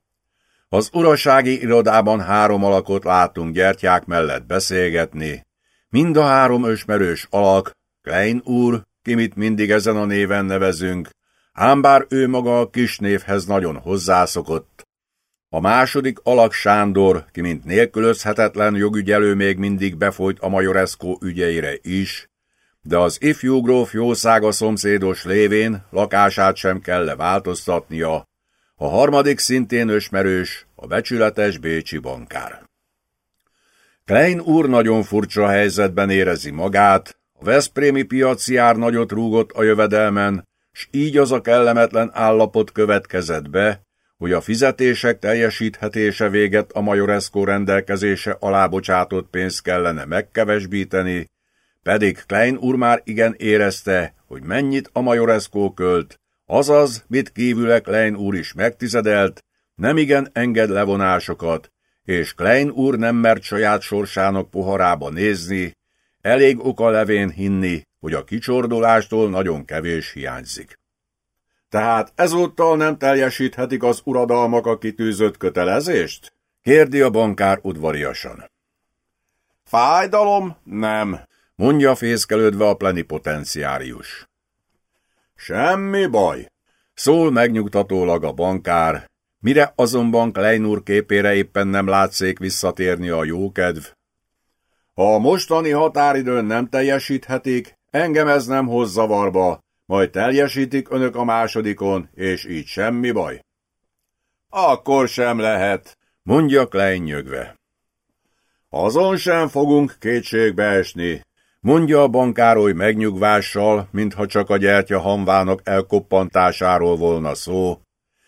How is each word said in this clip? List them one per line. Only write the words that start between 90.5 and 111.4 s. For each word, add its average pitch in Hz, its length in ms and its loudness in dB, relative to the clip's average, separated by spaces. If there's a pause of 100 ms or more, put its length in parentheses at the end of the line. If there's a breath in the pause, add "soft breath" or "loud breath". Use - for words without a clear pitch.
úr 104 180 -2
képére 101 520 0
éppen 101 320 -2
nem 98 200 -2
látszik 95 520 0
visszatérni 90 720 -4
a 82 160 -2
jókedv. 90 600 -4 (1080)
"Ha 101 200 4
a 107 40 4
mostani 160 520 0
határidőn 143 720 0
nem 117 240 -2
teljesíthetik, 131 1040 -4 (160)
engem 156 380 0
ez 143 180 0
nem 135 200 -2
hoz 120 260 -2
zavarba, 98 640 0 (280)
majd 95 240 0
teljesítik 131 800 -2
önök 127 260 -2
a 120 80 -2
másodikon, 104 920 -2
és 92 300 -6
így 82 220 -10
semmi 120 440 -4
baj." 85 300 -4 (1080)
"Akkor 139 600 2
sem 120 300 -2
lehet", 101 600 -2 (240)
mondja 135 460 2
Klein 95 340 0
nyögve. 67 520 -8 (1120)
"Azon 151 480 0
sem 170 320 0
fogunk 143 500 0
kétségbe 110 640 -2
esni", 87 580 -2 (380)